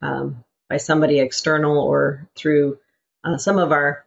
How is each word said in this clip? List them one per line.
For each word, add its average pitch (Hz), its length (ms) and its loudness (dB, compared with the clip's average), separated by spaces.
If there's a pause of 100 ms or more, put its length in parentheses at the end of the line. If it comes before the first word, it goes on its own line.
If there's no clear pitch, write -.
um, 135 440 -8 (260)
by 135 80 -2
somebody 151 400 2
external, 147 600 0
or 143 580 0
through 143 420 0 (460)
uh, 156 140 -4
some 196 200 0
of 156 140 2
our 143 340 0